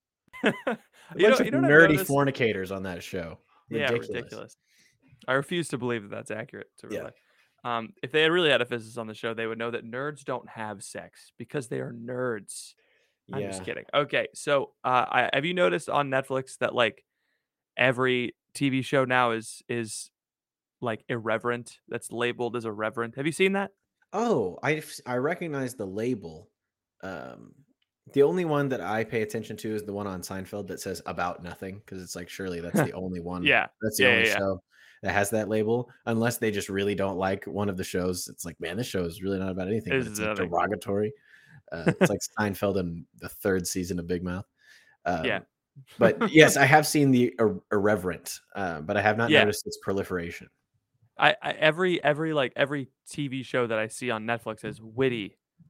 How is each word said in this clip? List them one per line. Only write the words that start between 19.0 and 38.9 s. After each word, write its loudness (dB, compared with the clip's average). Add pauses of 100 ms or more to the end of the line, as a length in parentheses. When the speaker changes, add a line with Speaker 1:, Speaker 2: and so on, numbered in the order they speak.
Speaker 1:
now 4
is, -8
is, -6 (720)
like, -4
irreverent? -2 (100)
That's -8
labeled 0
as -4
irreverent. -4
Have -2
you 0
seen 2
that? -2 (420)
Speaker 2:
Oh, 0
I 2
f-, -8
I -2
recognize -4
the -8
label. -6 (520)
Um, -12 (600)
the 8
only 4
one 2
that -2
I -2
pay -2
attention -4
to -6
is -4
the -8
one -4
on -6
Seinfeld -8
that -8
says -8
"about -4
nothing," -10
'cause -12
it's -12
like, -10
surely -6
that's 0
the 0
Speaker 1:
<laughs> -12
Speaker 2:
only -6
one. -6
Speaker 1:
Yeah. 2 (160)
Speaker 2:
That's -2
the 4
Speaker 1:
Yeah, 6
Speaker 2:
only 4
Speaker 1:
yeah, 4
yeah. 2
Speaker 2:
show -2 (400)
that -2
has 2
that 0
label, 0 (160)
unless 0
they 0
just -4
really 0
don't -2
like 0
one -2
of -2
the -4
shows. -2
It's -12
like, -12
"Man, -6
this -4
show -2